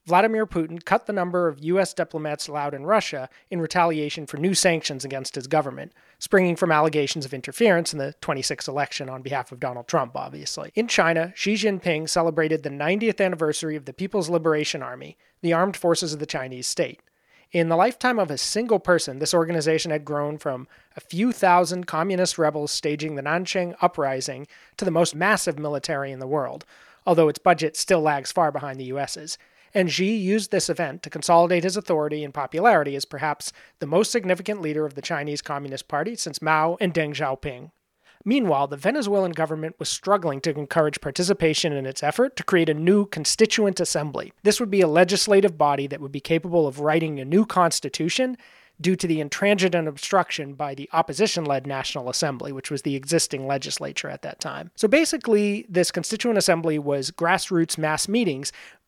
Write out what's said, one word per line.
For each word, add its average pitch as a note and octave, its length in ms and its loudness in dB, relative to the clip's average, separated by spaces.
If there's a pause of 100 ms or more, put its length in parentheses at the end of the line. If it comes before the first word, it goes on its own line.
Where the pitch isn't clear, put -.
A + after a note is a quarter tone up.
Vladimir A3 400 4
Putin E3 380 -4
cut - 220 2
the G#3 80 -6
number F3+ 340 0
of C#3+ 160 -6
U F3 160 0
S F#3 140 0
diplomats D3+ 560 -6
allowed D3 240 -6
in C#3 120 -10
Russia D#3+ 440 0 (200)
in F3 120 -4
retaliation D#3+ 640 0
for - 100 -12
new F3 180 0
sanctions D#3 520 0
against C3+ 300 -8
his B2+ 120 -10
government, C#3 460 -2 (260)
springing F3+ 380 2
from F3+ 120 2
allegations D3+ 540 2
of C3 100 -10
interference E3+ 600 2
in D3+ 60 -8
the C#3 200 -6
twenty-six C#3 480 -4
election C#3 400 -6
on C3 140 -12
behalf C3 320 -6
of B2 80 -12
Donald B2 260 -8
Trump, C3+ 300 0
obviously. C#3+ 580 -10
In A3+ 140 0
China, E3 440 2
Xi G3+ 200 -2
Jinping F3+ 560 -2
celebrated D#3+ 540 0
the D3 60 -6
ninetieth F#3 520 -2
anniversary D#3+ 560 -2
of C#3 80 -12
the - 80 -12
People's F#3+ 360 -4
Liberation D#3 540 0
Army, C3 340 -14 (240)
the E3+ 120 2
armed F3+ 240 2
forces E3+ 340 0
of D3+ 80 -8
the D3+ 60 -6
Chinese C3 420 -8
state. - 320 -4 (520)
In E3 180 2
the E3 60 2
lifetime A#3+ 420 2
of F3+ 140 0
a C#3 80 -6
single A3 400 0
person, D#3 400 0
this D#3 120 -2
organization D#3+ 600 2
had D3+ 120 -2
grown D3 360 -4
from C3 280 -6 (300)
a - 20 -16
few G#3+ 320 0
thousand F3+ 540 4
communist F3+ 540 0
rebels D3+ 320 0
staging D3+ 420 -2
the C#3 80 -6
Nanchang F3 580 -2
Uprising C3+ 680 -2 (300)
to - 60 -4
the F#3+ 60 0
most E3 240 2
massive F3 460 0
military C#3+ 520 -4
in C3 60 -12
the C3 80 -10
world, C#3 400 -4 (400)
although E3 220 6
its D3 100 0
budget D#3+ 400 2
still F3+ 240 2
lags D3 300 -2
far D#3+ 200 2
behind C#3 280 -8
the C3 60 -10
U C3 120 -6
S's. D3 400 -8 (340)
And F#3 200 2
Xi F#3+ 240 0
used G3+ 340 0
this F#3+ 180 0
event E3 360 -4
to - 80 -12
consolidate E3+ 520 4
his F#3 140 0
authority D3+ 460 -2
and C#3 100 -10
popularity D#3 640 2
as C3 100 -6
perhaps D3 480 -6 (240)
the - 80 -8
most F3 260 2
significant F#3 480 -2
leader D3+ 280 -2
of C#3+ 80 -10
the C#3 80 -12
Chinese D3 400 -6
Communist C#3+ 440 -8
Party E3+ 280 -2
since - 260 -8
Mao D#3 400 2
and F3+ 100 2
Deng D3+ 220 -2
Xiaoping. C#3 560 -6 (560)
Meanwhile, F#3+ 420 2
the C#3+ 100 -6
Venezuelan G3+ 560 0
government D#3 460 -4
was D3+ 100 -6
struggling E3+ 520 0
to D3+ 160 -2
encourage D3+ 440 0
participation E3 720 0
in C3+ 120 -2
its C3 160 -8
effort A#3+ 360 2
to - 80 -8
create E3 240 4
a D#3 40 4
new F#3 320 4
constituent G3+ 760 2
assembly. D3+ 500 -4 (120)
This G#3 180 4
would G#3 100 -2
be G3 80 4
a F3+ 80 8
legislative F3+ 720 4
body C#3+ 300 2
that C#3 120 -8
would C#3 140 -12
be C#3+ 80 -8
capable E3 440 2
of C#3 140 -4
writing D#3 400 0
a C3 60 -8
new F3+ 200 4
constitution F3+ 920 0 (420)
due F3+ 160 2
to F3+ 120 -4
the D#3+ 120 0
intransigent F3 720 2
obstruction C#3+ 640 -2
by C#3+ 200 -6
the C#3 200 -12
opposition-led D3+ 760 0
National C3+ 420 -6
Assembly, C#3 440 -2
which C3+ 180 -8
was C#3 120 -4
the C#3+ 120 -2
existing C#3 500 0
legislature C#3 640 -4
at C#3 120 -12
that - 180 -12
time. D#3 380 -10
So G#3+ 100 0
basically, G#3 800 2
this F3 240 0
constituent G#3+ 460 -2
assembly E3 420 2
was C#3+ 320 -2
grassroots E3+ 640 0
mass D#3 300 -2
meetings, F#3+ 460 -2 (340)